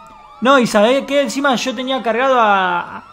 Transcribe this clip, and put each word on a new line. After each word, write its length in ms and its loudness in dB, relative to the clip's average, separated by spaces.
No, 180 4
y 80 2
¿sabés 380 2
qué? 160 0
Encima 340 -2
yo 180 -4
tenía 300 -6
cargado 360 0
a, 720 0